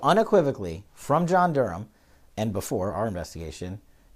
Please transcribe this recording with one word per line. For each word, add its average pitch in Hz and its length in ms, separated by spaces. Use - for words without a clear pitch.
unequivocally 139 800
from 160 320
John 180 280
Durham 107 340
and 110 160
before 98 400
our 101 160
investigation 87 720